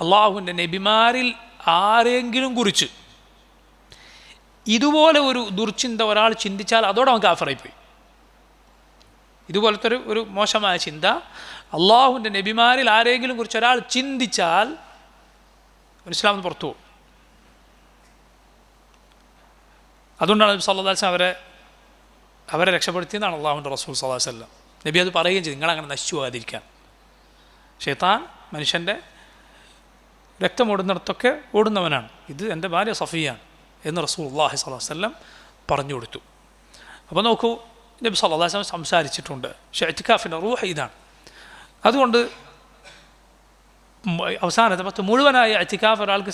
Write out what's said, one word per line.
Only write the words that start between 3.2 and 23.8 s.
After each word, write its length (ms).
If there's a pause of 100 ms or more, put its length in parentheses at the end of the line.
ഇതുപോലെ 440 (100)
ഒരു 120 (160)
ദുർചിന്ത 420 (100)
ഒരാൾ 200 (140)
ചിന്തിച്ചാൽ 460
അതോടെ 220
അവൻ 120
കാഫറായിപ്പോയി. 500 (1700)
ഇതുപോലത്തെ 420
ഒരു, 80 (140)
ഒരു 80 (160)
മോശമായ 400 (100)
ചിന്ത 180 (720)
അള്ളാഹുവിൻ്റെ 600
നബിമാരിൽ 580
ആരെങ്കിലും 420
കുറിച്ച് 220
ഒരാൾ 160 (180)
ചിന്തിച്ചാൽ 760 (1300)
അവൻ 160
ഇസ്ലാമിൽ 200
നിന്ന് 120
പുറത്തു 200
പോകും. 120 (3500)
അതുകൊണ്ടാണ് 300
നബി 120
സല്ലല്ലാഹു 240
അലൈഹി 120
വസല്ലം 140
അവരെ, 160 (1200)
അവരെ 280
രക്ഷപ്പെടുത്തിയെന്നാണ് 600
അള്ളാഹുവിൻ്റെ 360
റസൂൽ 180